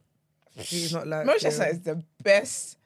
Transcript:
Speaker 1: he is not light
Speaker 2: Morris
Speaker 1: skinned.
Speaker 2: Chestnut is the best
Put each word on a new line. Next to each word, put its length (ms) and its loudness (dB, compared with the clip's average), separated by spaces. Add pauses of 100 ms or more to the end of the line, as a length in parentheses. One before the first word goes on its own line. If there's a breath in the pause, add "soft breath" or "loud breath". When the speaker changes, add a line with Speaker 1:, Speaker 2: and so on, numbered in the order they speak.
(560)
Speaker 1:
he 280 -6
is 100 -4
not 120 -4
light 200 -2
Speaker 2:
Morris 160 4
Speaker 1:
skinned. 140 0
Speaker 2:
Chestnut 160 0
is 100 -6
the 200 -6 (220)
best 640 2